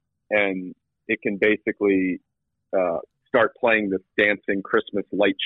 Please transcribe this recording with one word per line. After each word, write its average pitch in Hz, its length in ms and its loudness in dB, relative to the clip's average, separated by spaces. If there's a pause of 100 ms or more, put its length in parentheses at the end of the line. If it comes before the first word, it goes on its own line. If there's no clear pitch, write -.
(300)
and 95 460 -2 (320)
it 110 160 -4
can 104 140 -4
basically, 101 840 0 (580)
uh, 87 200 -2 (300)
start 113 320 2
playing 110 300 2
this 95 120 -2 (160)
dancing 101 440 0
Christmas 104 500 -2
light 95 340 0